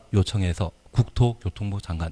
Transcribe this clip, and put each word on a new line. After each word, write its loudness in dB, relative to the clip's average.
요청해서 0
국토교통부 0
장관, -4